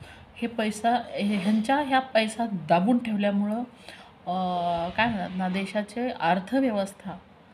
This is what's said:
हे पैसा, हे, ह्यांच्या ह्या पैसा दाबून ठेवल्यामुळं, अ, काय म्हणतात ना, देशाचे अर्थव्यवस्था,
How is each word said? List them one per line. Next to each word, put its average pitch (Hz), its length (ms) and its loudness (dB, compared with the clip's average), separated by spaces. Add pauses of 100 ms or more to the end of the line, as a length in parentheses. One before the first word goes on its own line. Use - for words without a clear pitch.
(380)
हे 233 100 -4
पैसा, 233 480 0
हे, 208 400 -2
ह्यांच्या 214 420 2
ह्या 269 220 2
पैसा 226 460 0
दाबून 196 580 2
ठेवल्यामुळं, 208 560 0 (640)
अ, 175 640 -2
काय 214 160 2
म्हणतात 190 300 -2
ना, 185 140 -2
देशाचे 208 600 -4
अर्थव्यवस्था, 196 1000 0 (420)